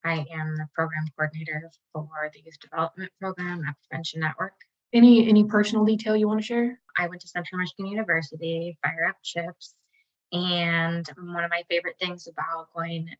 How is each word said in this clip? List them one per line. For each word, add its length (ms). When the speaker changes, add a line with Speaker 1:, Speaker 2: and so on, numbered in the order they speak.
Speaker 1:
I 300
am 220
the 180
program 300
coordinator 540
for 400
the 100
youth 160
development 520
program 460
at 80
Prevention 340
Network. 320
Speaker 2:
Any, 380
any 140
personal 420
detail 300
you 120
want 120
to 60
share? 340
Speaker 1:
I 100
went 140
to 60
Central 320
Michigan 260
University, 1000
Fire 240
Up 160
Chips, 520
and 760
one 240
of 80
my 180
favorite 300
things 280
about 480
going 320